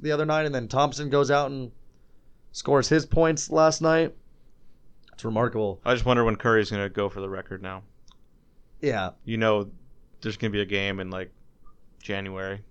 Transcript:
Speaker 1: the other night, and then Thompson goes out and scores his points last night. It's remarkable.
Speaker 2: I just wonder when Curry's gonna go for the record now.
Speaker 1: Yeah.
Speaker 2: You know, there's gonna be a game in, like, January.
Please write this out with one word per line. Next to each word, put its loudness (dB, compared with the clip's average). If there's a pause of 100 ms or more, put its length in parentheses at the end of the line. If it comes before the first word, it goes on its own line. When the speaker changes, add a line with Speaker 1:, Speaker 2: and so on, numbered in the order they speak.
Speaker 1:
the -2
other 2
night, 0
and -2
then -4
Thompson 0
goes 4
out 2
and -10 (800)
scores 2
his 4
points 2
last 4
night. 2 (1000)
It's -16
remarkable. -2
Speaker 2:
I 4
just 0
wonder 4
when 2
Curry's 2
gonna -4
go -2
for -10
the -6
record -10
now. -12 (1000)
Speaker 1:
Yeah. -2 (120)
Speaker 2:
You -4
know, 2 (520)
there's -6
gonna -4
be 0
a 0
game -2
in, -10
like, -10 (720)
January. -8